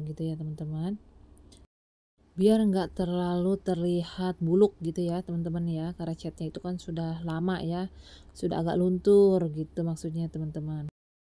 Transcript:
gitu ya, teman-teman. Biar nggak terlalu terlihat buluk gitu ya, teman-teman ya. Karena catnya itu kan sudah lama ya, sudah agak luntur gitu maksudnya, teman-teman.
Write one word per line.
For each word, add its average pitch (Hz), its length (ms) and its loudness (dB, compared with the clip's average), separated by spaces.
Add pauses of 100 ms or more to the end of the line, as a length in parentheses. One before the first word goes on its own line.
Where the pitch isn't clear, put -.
gitu 156 240 -6
ya, 160 80 -4
teman-teman. 156 640 -6 (1400)
Biar 214 240 6
nggak 190 400 2
terlalu 180 560 2
terlihat 175 880 -2
buluk 190 400 4
gitu 170 240 -2
ya, 175 160 -4
teman-teman 170 480 -4
ya. 160 140 -4 (100)
Karena 165 160 -6
catnya 160 400 -8
itu - 80 -10
kan 180 160 -6
sudah 165 480 -6
lama 165 400 -2
ya, 175 240 -4 (480)
sudah 175 240 -2
agak 165 160 0
luntur 185 640 6 (160)
gitu 156 320 -6
maksudnya, 165 400 -4
teman-teman. 156 640 -6 (380)